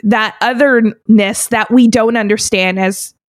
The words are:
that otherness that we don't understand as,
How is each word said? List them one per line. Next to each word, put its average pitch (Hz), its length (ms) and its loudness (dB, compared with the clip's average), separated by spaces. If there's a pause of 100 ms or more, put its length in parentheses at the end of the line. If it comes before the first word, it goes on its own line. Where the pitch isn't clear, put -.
that 220 380 -2
otherness 226 1080 0
that 214 240 -2
we 247 160 6
don't 226 300 0
understand 196 600 -2
as, 190 340 -4 (180)